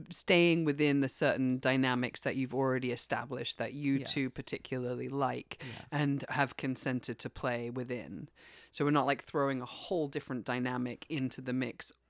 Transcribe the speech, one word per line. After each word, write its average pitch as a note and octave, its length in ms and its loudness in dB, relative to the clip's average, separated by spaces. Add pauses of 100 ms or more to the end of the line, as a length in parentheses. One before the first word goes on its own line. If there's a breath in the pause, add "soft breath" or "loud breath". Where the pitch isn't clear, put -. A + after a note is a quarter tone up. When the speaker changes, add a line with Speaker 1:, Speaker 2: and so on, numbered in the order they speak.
(100)
Speaker 1:
staying E3+ 540 6
within C#3+ 380 4
the C3+ 60 2
certain B2+ 520 2
dynamics B2+ 600 2
that C3+ 120 0
you've C3 200 -2
already C3 360 0
established B2 680 -4
that A2+ 140 -4
you C#3+ 320 2
two - 180 0
Speaker 2:
Yes. B2+ 120 -2
Speaker 1:
particularly B2+ 760 -4
like C3 560 -2
Speaker 2:
Yes. A#2+ 280 -12
Speaker 1:
and C#3+ 380 2
have C#3 260 0
consented B2+ 640 -4
to C3+ 100 -6
play A#2+ 400 -2
within. A#2+ 580 -6 (440 loud breath)
So - 120 0
we're D3 60 4
not, C#3+ 160 6
like, C#3 160 2
throwing C#3 400 0
a B2 40 -10
whole D#3+ 420 -2
different C3+ 360 -4
dynamic B2 640 -2
into C3 320 -4
the B2+ 120 -4
mix B2+ 400 -4 (180)